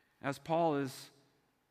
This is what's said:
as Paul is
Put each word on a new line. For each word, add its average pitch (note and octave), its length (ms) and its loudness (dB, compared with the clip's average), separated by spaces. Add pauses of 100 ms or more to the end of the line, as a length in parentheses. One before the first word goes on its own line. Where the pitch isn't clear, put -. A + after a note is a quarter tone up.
(220)
as C3+ 160 -4
Paul D#3+ 380 2
is C3+ 340 -4 (600)